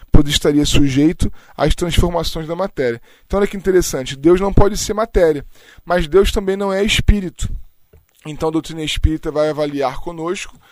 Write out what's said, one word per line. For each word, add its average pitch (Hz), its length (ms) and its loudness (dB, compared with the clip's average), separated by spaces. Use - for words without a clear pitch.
pois 147 160 8
estaria 147 380 0
sujeito 143 640 2
às 151 180 0
transformações 170 760 -2
da 165 80 -6
matéria. 143 460 -4
Então, 196 140 -2
olha 202 80 0
que - 80 -8
interessante, 170 600 -2
Deus 170 240 4
não 196 120 -2
pode 202 240 6
ser - 160 -6
matéria, 180 520 0
mas 175 200 0
Deus 185 280 4
também 196 240 -2
não 196 140 -4
é 190 120 -2
espírito. 208 640 0
Então, 156 240 -4
a - 20 -2
doutrina 160 320 -4
espírita 156 480 -2
vai 151 180 0
avaliar 139 520 -4
conosco 170 560 -10